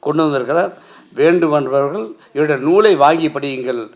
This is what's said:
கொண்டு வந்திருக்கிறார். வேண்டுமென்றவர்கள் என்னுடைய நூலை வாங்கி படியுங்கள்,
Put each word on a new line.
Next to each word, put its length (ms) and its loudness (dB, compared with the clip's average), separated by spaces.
கொண்டு 180 0
வந்திருக்கிறார். 480 -2
வேண்டுமென்றவர்கள் 840 0
என்னுடைய 320 -2
நூலை 260 4
வாங்கி 260 2
படியுங்கள், 520 -6